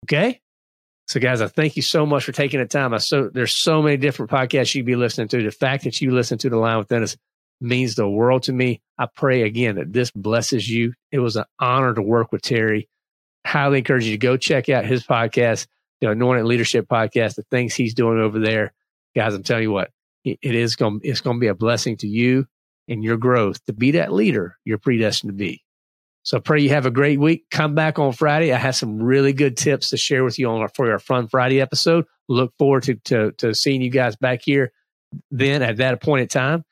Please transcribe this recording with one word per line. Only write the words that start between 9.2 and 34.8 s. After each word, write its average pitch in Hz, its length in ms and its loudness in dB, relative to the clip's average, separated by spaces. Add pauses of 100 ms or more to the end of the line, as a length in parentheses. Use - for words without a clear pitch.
again 113 320 -2
that 85 180 -6
this 120 180 0
blesses 107 560 -2
you. 117 260 -2 (180)
It 143 80 0
was 120 160 0
an 107 100 -4 (140)
honor 127 340 2
to 110 80 -2
work 110 300 0
with 101 100 -4
Terry. 110 480 0 (560)
Highly 143 340 2
encourage 127 260 0
you 113 60 -2
to 104 60 -2
go 123 200 2
check 131 320 0
out 123 160 2
his 120 180 -2
podcast, 117 640 0 (340)
the 117 80 0
Anointed 120 360 2
Leadership 117 420 0
Podcast, 113 480 0
the 104 80 -10
things 123 300 -2
he's 117 200 -2
doing 113 260 2
over 110 200 0
there. 110 340 0 (420)
Guys, 110 180 0
I'm 98 100 -6
telling 117 200 -2
you 107 80 0
what, 98 200 -2 (340)
it, - 160 -6
it 123 140 -2
is 117 200 0
gonna, 107 280 0
it's 139 180 -4
gonna 120 180 -2
be 120 80 2
a 98 80 0
blessing 110 420 -2
to 110 100 -8
you 123 400 2 (400)
and 110 160 -6
your 113 140 0
growth 113 480 0
to - 80 -8
be 117 180 2
that 165 200 0
leader 139 540 0
you're 110 120 -2
predestined 107 540 -2
to 98 40 -10
be. 98 280 -8 (600)
So - 140 -4
I - 20 0
pray 151 220 0
you 143 80 4
have 143 160 2
a 131 60 0
great 143 280 2
week. 160 320 2
Come 151 240 -2
back 156 240 0
on 139 140 2
Friday. 151 380 0
I 123 60 0
have 131 180 -2
some 110 260 -4
really 135 320 4
good 135 220 0
tips 139 340 0
to 135 80 -4
share 131 260 0
with 123 160 -2
you 127 100 0
on 113 120 -2
our, 110 80 -4
for 120 220 0
our 101 80 0
Fun 123 280 -2
Friday 131 340 2
episode. 160 440 2 (220)
Look 123 300 0
forward 139 260 4
to, 131 120 0
to, 107 380 0
to 113 200 -2
seeing 135 280 0
you 127 80 0
guys 123 260 0
back 123 260 -2
here 139 300 2 (600)